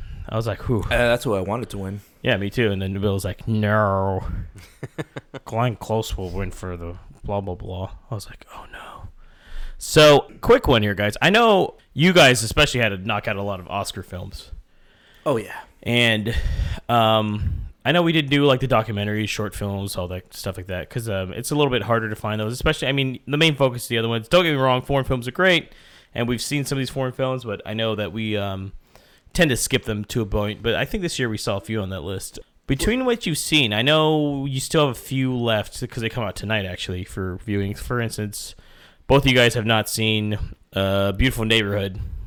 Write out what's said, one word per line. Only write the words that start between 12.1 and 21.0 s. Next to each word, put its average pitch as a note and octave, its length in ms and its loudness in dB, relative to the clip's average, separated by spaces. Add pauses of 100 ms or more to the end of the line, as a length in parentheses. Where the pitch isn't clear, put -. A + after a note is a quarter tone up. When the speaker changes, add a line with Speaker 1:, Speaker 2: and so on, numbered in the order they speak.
Speaker 1:
guys C3+ 300 8
especially B2+ 380 2
had A2+ 100 2
to G2 80 -2
knock G#2 300 -2
out G#2+ 80 -2
a G2 80 -4
lot G2 160 -4
of F2+ 80 -14
Oscar G2 340 -6
films. F#2+ 480 -12 (800)
Speaker 2:
Oh, C3+ 100 0
yeah. G2+ 220 -8 (240)
Speaker 1:
And, A2+ 500 4 (560)
um, A2 760 2 (160)
I B2+ 80 0
know F3 100 4
we E3+ 120 2
did D3+ 160 0
do, C#3+ 160 4
like, C3 160 4
the C3+ 60 -2
documentaries, G#2+ 640 0
short G#2+ 240 -6
films, G2+ 420 -6
all F#2 120 -6
that F#2 260 -12
stuff - 240 -8
like F#2 100 -12
that, F2+ 220 -8
'cause, A#2 200 -8